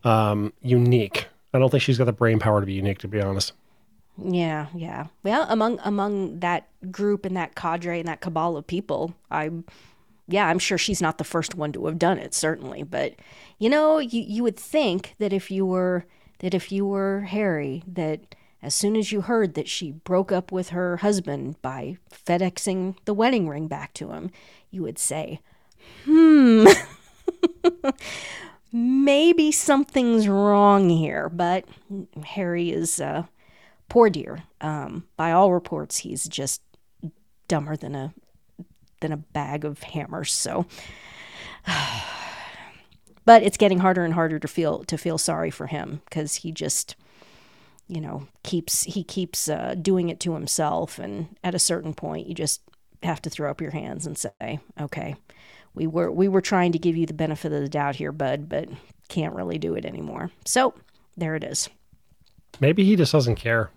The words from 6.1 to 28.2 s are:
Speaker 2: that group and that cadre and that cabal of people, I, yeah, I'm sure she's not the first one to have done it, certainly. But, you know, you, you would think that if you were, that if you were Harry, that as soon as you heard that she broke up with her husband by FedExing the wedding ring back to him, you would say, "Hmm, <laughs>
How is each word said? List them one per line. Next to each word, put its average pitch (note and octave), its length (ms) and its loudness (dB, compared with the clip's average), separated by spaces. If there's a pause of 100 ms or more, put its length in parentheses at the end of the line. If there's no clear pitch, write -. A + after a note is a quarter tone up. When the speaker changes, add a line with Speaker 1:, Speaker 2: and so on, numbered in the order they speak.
Speaker 2:
that F3 280 -4 (220)
group G3+ 340 -2
and F#3 120 -4
that E3+ 180 -6
cadre E3+ 440 -4
and E3+ 100 -6
that D3+ 120 -8
cabal E3 360 -2
of D3 100 -10
people, E3+ 480 -4 (160)
I, D#3 200 -4 (800)
yeah, F#3+ 200 2
I'm E3+ 100 2
sure F#3 200 0
she's - 240 -2
not D#3+ 160 0
the D3+ 60 -6
first - 300 -4
one D3+ 180 -4
to - 140 -6
have D#3+ 120 -2
done F3 200 2
it, - 160 -10
certainly. D3 480 -4
But, C#3+ 320 -4 (440)
you A3+ 120 2
know, D#4 280 4
you, A#3 240 -4
you G#3+ 200 -4
would A#3 160 0
think G#3 600 -2
that G3+ 140 -2
if F#3+ 180 -4
you F#3+ 140 0
were, F3+ 400 0 (360)
that F#3 140 -2
if F#3 160 -4
you G3 160 -2
were G3 360 -2
Harry, E3+ 640 -2
that E3 480 -6 (280)
as C#3+ 120 -6
soon G#3 220 0
as G#3+ 160 0
you G3+ 100 -2
heard G#3+ 320 0
that D3+ 140 -6
she D#3 220 -6
broke F3+ 400 -2
up F3+ 220 -2
with F#3 160 -4
her F3 300 -2
husband D#3 640 -2
by C3+ 340 -8 (160)
FedExing F#3 840 -2 (100)
the G#3 80 -2
wedding A3 340 2
ring D3+ 180 -6
back C#3+ 280 -10
to - 180 -10
him, - 180 -10 (400)
you F#3 120 -8
would D#3 160 -8
say, D#3 420 -6 (640)
"Hmm, C#4+ 640 10 (960)
<laughs> - 1080 -4